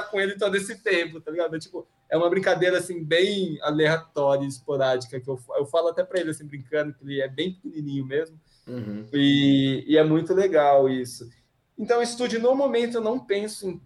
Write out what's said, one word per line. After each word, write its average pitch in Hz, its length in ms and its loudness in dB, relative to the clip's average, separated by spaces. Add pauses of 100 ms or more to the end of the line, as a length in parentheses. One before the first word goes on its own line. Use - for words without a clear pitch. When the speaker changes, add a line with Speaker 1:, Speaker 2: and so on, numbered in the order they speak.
(120)
Speaker 1:
com 202 100 -2
ele 196 160 -2
todo 196 180 0
esse 196 280 -4
tempo, 170 360 -2
tá 156 120 -12
ligado? 160 240 -2
É, 160 40 -4
tipo, - 280 -14 (240)
é - 40 0
uma 170 140 4
brincadeira, 180 480 2
assim, 175 260 -6
bem 175 600 0
aleatória 151 840 0
e - 20 -4
esporádica, 131 720 -2
que 123 80 -16
eu, 131 120 -6 (180)
eu 139 80 -2
falo 165 220 0
até 170 160 -2
pra 185 160 -4
ele, 160 100 -4
assim, 156 160 -8
brincando, 147 480 -4
que - 100 -20
ele 139 160 -6
é 135 80 -2
bem 156 260 -6
pequenininho 143 520 -6
mesmo. 156 340 -4 (280)
Speaker 2:
Uhum. 110 440 -10
Speaker 1:
E, 139 760 4
e 151 100 6
é 156 60 8
muito 160 320 2
legal 147 520 6
isso. 123 400 -6 (520)
Então, 233 220 0
estúdio, 233 400 -2
no 247 140 4
momento, 240 400 0
eu 233 60 -2
não 226 180 -2
penso 202 500 -6
em 175 160 -8